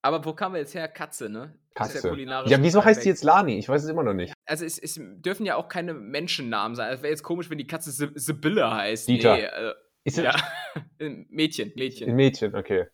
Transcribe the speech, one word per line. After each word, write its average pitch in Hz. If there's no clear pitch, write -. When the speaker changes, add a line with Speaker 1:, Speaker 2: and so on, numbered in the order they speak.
Speaker 1:
Aber 151
wo 160
kamen 190
wir 170
jetzt 139
her? 160
Katze, -
ne? 120
Ist -
ja 110
Speaker 2:
Katze. -
Speaker 1:
kulinarisch 131
Speaker 2:
Ja, 135
wieso 170
Speaker 1:
total 208
Speaker 2:
heißt 220
die -
Speaker 1:
weg. 190
Speaker 2:
jetzt 147
Lani? 156
Ich 107
weiß 143
es 156
immer 160
noch 107
nicht. 90
Speaker 1:
Also 156
es, 160
es 160
dürfen 190
ja 165
auch 170
keine 175
Menschennamen 117
sein. 117
Es 127
wär 147
jetzt 151
komisch, 170
wenn 156
die 143
Katze 160
Sib-, 143
Sibylle 151
heißt. 107
Speaker 2:
Dieter. 117
Speaker 1:
Nee, 104
äh, 110
Speaker 2:
Ist 139
es 170
Speaker 1:
ja. 131
<laughs> 151
Mädchen, 151
Mädchen. 127
Speaker 2:
Ein 120
Mädchen, 131
okay. 95